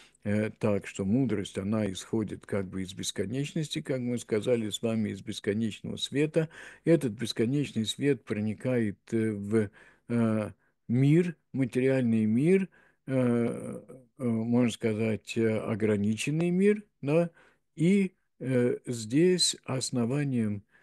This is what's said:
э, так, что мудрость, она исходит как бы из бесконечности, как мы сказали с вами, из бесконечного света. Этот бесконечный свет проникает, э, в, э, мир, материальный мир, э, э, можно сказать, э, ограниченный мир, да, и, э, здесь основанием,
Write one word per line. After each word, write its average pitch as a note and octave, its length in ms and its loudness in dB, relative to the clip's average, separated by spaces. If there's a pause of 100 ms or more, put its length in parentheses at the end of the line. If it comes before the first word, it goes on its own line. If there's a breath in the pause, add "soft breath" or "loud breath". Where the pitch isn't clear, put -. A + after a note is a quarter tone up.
(240 loud breath)
э, G#2+ 260 0 (100)
так, G#2 280 0
что - 180 -6
мудрость, G#2 520 0
она G#2 340 -2
исходит G2 540 -6
как G2 220 -4
бы F#2 160 -8
из F#2 100 -10
бесконечности, C#3+ 880 -6
как C#3 180 -4
мы B2 180 -2
сказали A2+ 520 -2
с - 120 -8
вами, A2 280 0
из G2 120 -8
бесконечного G#2 760 -4
света. D#3 520 -2 (360 loud breath)
Этот D#3 280 4
бесконечный A#2 720 -2
свет C3 380 0
проникает, G#2+ 720 -2 (140)
э, A2 200 2
в, G#2 380 0 (400 soft breath)
э, A2 420 0 (360)
мир, D3 480 4 (180)
материальный B2+ 720 2
мир, D#3+ 440 2 (380 soft breath)
э, A#2+ 760 0 (360)
э, C#3 60 -8
можно A#2 480 2
сказать, A2 680 -2
э, A2+ 220 2
ограниченный A2 920 0
мир, G#3 320 2 (180)
да, E3 280 2 (460 soft breath)
и, F#3 380 2 (260)
э, B2 460 2
здесь C#3 720 2 (100)
основанием, B2 960 -2 (200 soft breath)